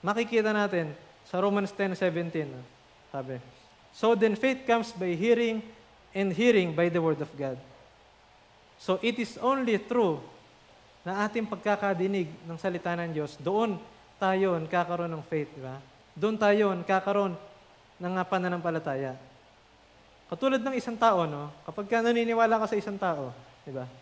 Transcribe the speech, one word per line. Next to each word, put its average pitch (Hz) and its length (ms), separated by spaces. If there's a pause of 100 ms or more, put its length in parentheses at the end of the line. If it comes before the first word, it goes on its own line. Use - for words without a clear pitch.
Makikita 220 480
natin 185 400 (320)
sa 185 160
Romans 202 320
ten 196 240
seventeen, 165 480
no? 131 160 (480)
Sabi, 131 320 (480)
"So 226 240
then 214 240
faith 262 240
comes 233 320
by 180 240
hearing, 226 480 (480)
and 196 160
hearing 190 400
by 165 160
the 170 160
word 160 160
of 147 160
God." 135 240 (1200)
So - 240
it 226 160
is 220 240
only 240 400
through 196 400 (800)
na 190 240
ating 214 240
pagkakadinig 196 800 (160)
ng 165 80
salita 175 400
ng 170 160
Diyos, 151 320
doon 202 400 (400)
tayo 190 400
nagkakaroon 170 480
ng 160 160
faith, 151 320
di 135 80
ba? 131 160 (320)
Doon 208 240
tayo 208 320
nagkakaroon 190 640 (640)
ng, 180 160
ah, 185 80
pananampalataya. 165 960 (1120)
Katulad 254 320
ng 262 160
isang 240 160
tao, 208 320
no? 147 240 (160)
Kapag 202 240
ka 233 80
naniniwala 226 640
ka 202 80
sa 214 80
isang 202 160
tao, 147 400 (320)
di 143 80
ba? 127 160 (120)